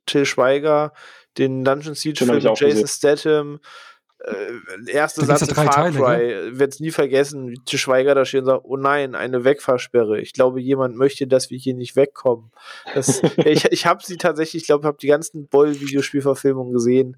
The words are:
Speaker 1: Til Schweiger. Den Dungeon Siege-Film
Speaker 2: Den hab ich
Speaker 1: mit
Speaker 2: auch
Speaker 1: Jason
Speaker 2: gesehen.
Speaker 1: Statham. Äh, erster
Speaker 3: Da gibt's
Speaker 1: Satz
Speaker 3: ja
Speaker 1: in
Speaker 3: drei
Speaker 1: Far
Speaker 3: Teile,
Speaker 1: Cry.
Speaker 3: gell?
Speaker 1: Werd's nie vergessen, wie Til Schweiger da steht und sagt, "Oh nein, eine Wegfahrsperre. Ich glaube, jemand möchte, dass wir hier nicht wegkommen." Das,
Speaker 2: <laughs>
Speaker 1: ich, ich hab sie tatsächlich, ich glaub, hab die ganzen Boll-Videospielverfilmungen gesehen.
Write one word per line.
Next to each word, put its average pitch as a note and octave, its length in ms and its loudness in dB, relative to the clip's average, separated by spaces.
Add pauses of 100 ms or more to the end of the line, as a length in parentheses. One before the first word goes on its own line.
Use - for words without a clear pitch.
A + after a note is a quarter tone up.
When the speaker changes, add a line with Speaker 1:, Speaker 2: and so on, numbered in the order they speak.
Speaker 1:
Til C#3 180 0
Schweiger. D3 720 0 (420)
Den C3 300 -2
Dungeon D3 280 -2
Siege-Film D3 340 -4
Speaker 2:
Den A#2+ 60 2
hab - 40 2
ich - 60 0
Speaker 1:
mit A2+ 80 4
Speaker 2:
auch A2 60 -2
Speaker 1:
Jason C#3+ 240 2
Speaker 2:
gesehen. C#3+ 360 0
Speaker 1:
Statham. D3 420 -2 (640)
Äh, G2+ 680 -10
erster D3+ 300 -2
Speaker 3:
Da C#3+ 120 4
gibt's D3 60 2
Speaker 1:
Satz - 0 -
Speaker 3:
ja D3 80 0
Speaker 1:
in C#3+ 80 -6
Speaker 3:
drei D3+ 80 2
Speaker 1:
Far D3 100 2 (180)
Speaker 3:
Teile, C#3 60 -4
Speaker 1:
Cry. B2 180 2 (120)
Speaker 3:
gell? A2 320 -8
Speaker 1:
Werd's C#3 180 -2
nie D#3 140 -8
vergessen, C#3 580 0
wie A#2+ 160 -14
Til C#3 100 -4
Schweiger C3 380 2
da C3+ 100 4
steht C3 180 -2
und B2+ 40 -8
sagt, C3 180 2
"Oh C3 120 -6
nein, C#3 400 -2
eine B2 260 2
Wegfahrsperre. B2 800 2
Ich - 120 -10
glaube, B2+ 280 2
jemand C3 340 0
möchte, C3+ 320 0
dass B2+ 240 2
wir B2+ 80 -10
hier C3 160 -4
nicht B2 220 -10
wegkommen." B2 560 0 (420)
Das, C3+ 260 -2
Speaker 2:
<laughs> D#3 240 2
Speaker 1:
ich, D3+ 200 4
ich - 200 0
hab E3+ 200 0
sie F3+ 140 -12
tatsächlich, D#3+ 440 -2
ich - 60 -16
glaub, D3 160 2
hab D3 140 -2
die C#3 100 -4
ganzen D3 400 -2
Boll-Videospielverfilmungen C#3 1200 0
gesehen. B2+ 460 2